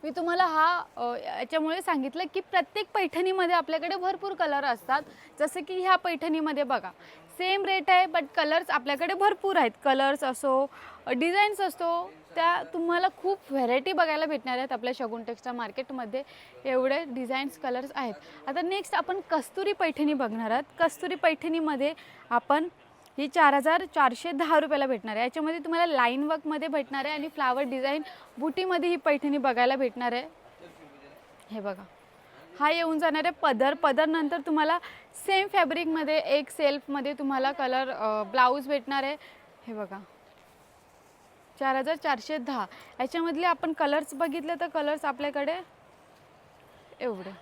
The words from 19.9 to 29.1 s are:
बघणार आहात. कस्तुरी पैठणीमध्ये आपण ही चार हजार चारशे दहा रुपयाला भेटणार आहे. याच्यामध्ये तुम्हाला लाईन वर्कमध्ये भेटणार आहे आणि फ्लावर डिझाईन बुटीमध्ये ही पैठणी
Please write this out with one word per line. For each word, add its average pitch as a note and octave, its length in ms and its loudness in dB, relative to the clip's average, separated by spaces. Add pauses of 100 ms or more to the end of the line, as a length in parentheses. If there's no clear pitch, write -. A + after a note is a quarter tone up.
बघणार A3+ 380 -2
आहात. C4 120 0 (160)
कस्तुरी E4 360 0
पैठणीमध्ये D#4 800 0 (360)
आपण C#4+ 380 2 (500)
ही C#4+ 100 -2
चार D4 260 6
हजार D#4 320 2 (100)
चारशे C#4+ 360 2
दहा D#4 280 4
रुपयाला C#4+ 260 0
भेटणार A3+ 300 -4
आहे. A3+ 100 0
याच्यामध्ये D#4 340 -2
तुम्हाला E4 340 0
लाईन B3+ 300 2
वर्कमध्ये D4+ 440 -2
भेटणार C#4 380 -4
आहे D4+ 80 -4
आणि D4+ 140 -6
फ्लावर C4 340 0
डिझाईन C4+ 400 -2 (360)
बुटीमध्ये F4 520 0
ही F4 60 2
पैठणी D4 420 0